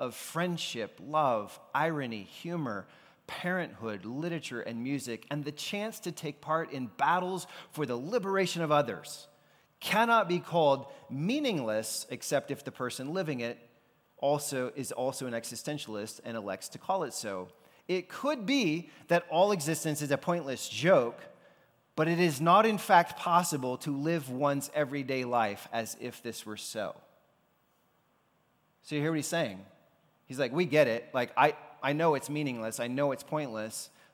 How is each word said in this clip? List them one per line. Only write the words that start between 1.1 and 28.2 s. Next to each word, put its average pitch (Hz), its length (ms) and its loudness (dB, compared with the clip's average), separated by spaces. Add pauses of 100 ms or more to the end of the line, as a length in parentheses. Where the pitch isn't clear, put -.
irony, 139 520 0
humor, 139 640 -8 (400)
parenthood, 113 760 -6
literature, 143 580 -6
and 117 200 -6
music, 123 480 -6
and 147 140 -4
the 143 80 -6
chance 208 480 -6
to 180 100 -8
take 151 300 -8
part 160 320 -2
in 127 160 -6
battles 180 580 2 (240)
for 151 160 -4
the 123 80 -2
liberation 190 680 0
of 151 100 2
others, 120 560 0 (500)
cannot 226 500 4
be 175 120 2
called 151 500 4 (180)
meaningless 147 1040 -2
except 135 400 -2
if 135 140 -8
the 127 80 -8
person 131 420 -6
living 156 240 -2
it 120 300 -6 (500)
also 143 580 0
is 131 160 -6
also 131 340 -2
an 123 60 -6
existentialist 117 920 -6
and 117 120 -6
elects 98 320 -6
to - 100 -14
call 190 240 -2
it 135 100 -4
so. 95 360 -6 (400)
It 180 200 -2
could 262 380 -4
be 175 420 2 (200)
that - 200 4
all 185 220 6
existence 156 500 0
is 143 120 -2
a 135 40 6
pointless 139 520 -2
joke, 123 520 4 (760)
but 156 100 2
it 170 140 2
is 151 200 2
not 180 240 8
in 220 140 2
fact 170 400 6
possible 160 600 2
to - 120 -6
live 143 400 -2
one's 139 440 0
everyday 135 500 -2
life 117 480 0
as 110 280 -4
if 120 220 -10
this - 240 -10
were 107 100 -8
so." 104 380 -6 (1900)